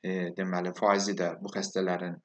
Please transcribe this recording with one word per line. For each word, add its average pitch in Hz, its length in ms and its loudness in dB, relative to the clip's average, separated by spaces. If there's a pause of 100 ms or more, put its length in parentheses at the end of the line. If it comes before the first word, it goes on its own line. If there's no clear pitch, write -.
e, 92 320 -2
deməli, 90 400 -2
faizi 101 380 4
də 90 280 0
bu 98 120 -8
xəstələrin 95 720 -2